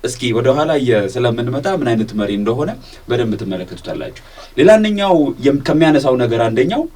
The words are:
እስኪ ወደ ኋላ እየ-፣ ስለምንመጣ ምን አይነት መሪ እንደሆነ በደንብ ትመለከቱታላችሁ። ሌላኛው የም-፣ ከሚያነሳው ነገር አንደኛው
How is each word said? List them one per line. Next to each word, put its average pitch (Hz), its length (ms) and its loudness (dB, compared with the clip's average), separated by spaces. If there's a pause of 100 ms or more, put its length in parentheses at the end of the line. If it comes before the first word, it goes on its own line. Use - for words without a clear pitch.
እስኪ 123 260 -6
ወደ 117 220 0
ኋላ 156 240 0
እየ-፣ 117 320 0
ስለምንመጣ 120 580 -2 (100)
ምን 127 120 -2
አይነት 110 260 -2
መሪ 104 200 -2
እንደሆነ 120 360 -2 (340)
በደንብ 117 320 -2
ትመለከቱታላችሁ። 87 840 -10 (340)
ሌላኛው 202 580 4 (280)
የም-፣ 139 180 2
ከሚያነሳው 147 560 2
ነገር 117 260 0
አንደኛው 165 400 0 (140)